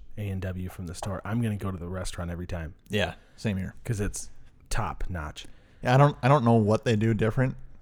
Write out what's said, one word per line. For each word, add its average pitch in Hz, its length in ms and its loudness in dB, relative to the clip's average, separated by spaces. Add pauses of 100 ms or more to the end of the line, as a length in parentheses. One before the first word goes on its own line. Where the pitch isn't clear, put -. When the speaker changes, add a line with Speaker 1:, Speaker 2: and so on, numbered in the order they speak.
(180)
Speaker 1:
A 104 100 -4
and 95 140 -4
W 92 260 -6
from 92 180 -10
the 80 80 -8
store, - 300 -8
I'm 113 160 -2
gonna 107 160 0
go 98 140 -6
to 92 80 -6
the 87 100 -8
restaurant 90 420 -6
every 87 160 -6
time. 82 280 -8 (140)
Speaker 2:
Yeah, 95 260 -2 (220)
same 101 200 -2
here. - 180 -6 (100)
Speaker 1:
'Cause 107 160 -4
it's - 300 -4 (400)
top 90 380 -2
notch. 78 380 -8 (360)
Speaker 2:
Yeah, 123 120 4
I - 40 8
don't, 143 240 8
I 123 60 6
don't 135 160 6
know 117 100 6
what 110 300 4
they 117 120 4
do 113 180 4
different, 127 400 2 (280)